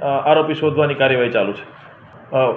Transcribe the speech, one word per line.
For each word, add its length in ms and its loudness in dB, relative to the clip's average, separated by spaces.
અ, 20 -4
આરોપી 500 2
શોધવાની 400 0
કાર્યવાહી 360 0
ચાલુ 220 0
છે. 220 -18
અ, 240 2